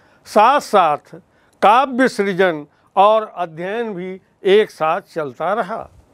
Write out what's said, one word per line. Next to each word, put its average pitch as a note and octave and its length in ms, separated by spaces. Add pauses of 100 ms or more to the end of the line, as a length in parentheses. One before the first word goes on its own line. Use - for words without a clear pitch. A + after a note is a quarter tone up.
(240)
साथ A#3+ 360
साथ D#3+ 600 (420)
काव्य B3 460
सृजन F3+ 580 (300)
और G#3+ 400
अध्ययन F#3 580
भी F#3 260 (240)
एक G3+ 260
साथ D#3+ 300
चलता D#3 520
रहा। G#3+ 380 (240)